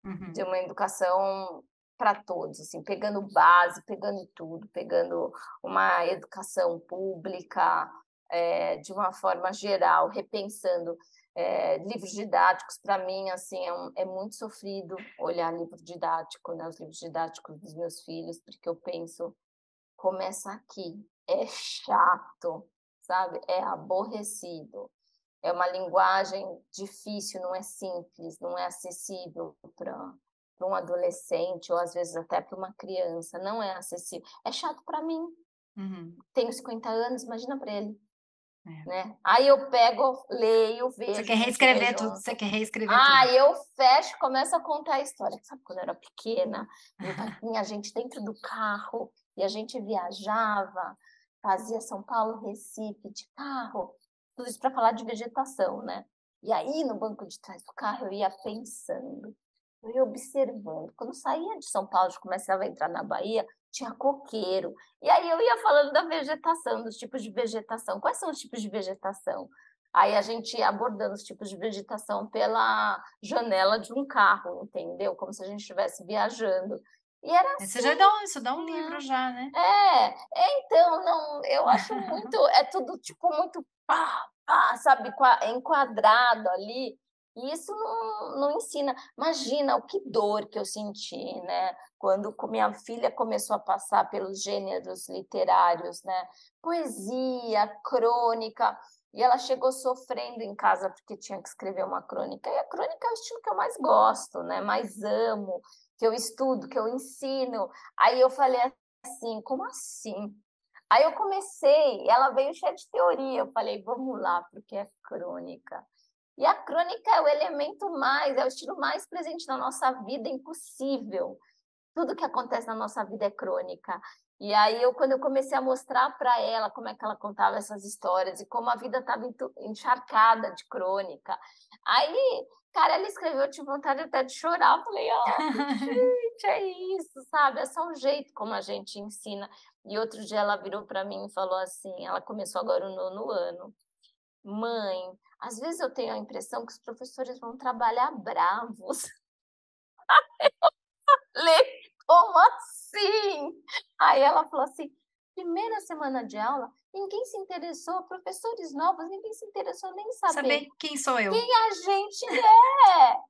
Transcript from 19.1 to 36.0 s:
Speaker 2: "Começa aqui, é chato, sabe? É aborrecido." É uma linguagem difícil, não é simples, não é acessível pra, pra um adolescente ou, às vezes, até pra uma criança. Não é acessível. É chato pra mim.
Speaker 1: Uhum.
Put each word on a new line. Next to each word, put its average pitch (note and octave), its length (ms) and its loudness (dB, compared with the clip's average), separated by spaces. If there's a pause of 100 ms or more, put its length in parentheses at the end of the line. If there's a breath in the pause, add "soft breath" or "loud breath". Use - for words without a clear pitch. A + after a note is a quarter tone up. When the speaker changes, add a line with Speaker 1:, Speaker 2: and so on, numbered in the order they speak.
Speaker 2:
"Começa F#3+ 540 -4
aqui, F#3+ 540 -14 (220)
é G3+ 200 0
chato, - 1200 -2 (340)
sabe? F#3 460 -4
É F#3 160 -2
aborrecido." F#3 1300 -8 (520)
É E3+ 100 -2
uma F3+ 180 0
linguagem F#3+ 760 0 (280)
difícil, G3 680 -10
não F3+ 140 -6
é F#3+ 60 -6
simples, F3 800 -12
não F3 180 -8
é F3+ 80 -4
acessível F3 920 -12 (220)
pra, - 180 -10 (640)
pra F#3 100 -4
um F#3+ 80 -2
adolescente F3 960 -4
ou, E3+ 80 0
às E3+ 140 -4
vezes, E3+ 220 -6
até F3 260 -4
pra F#3 160 -16
uma F#3+ 160 -10
criança. F3 680 -8
Não G#3 240 -6
é F#3+ 100 -6
acessível. F3+ 540 -12 (180 loud breath)
É A#3 60 -4
chato G4+ 340 -8
pra D4+ 160 -6
mim. E4 240 -4 (520)
Speaker 1:
Uhum. F3+ 380 -10 (180)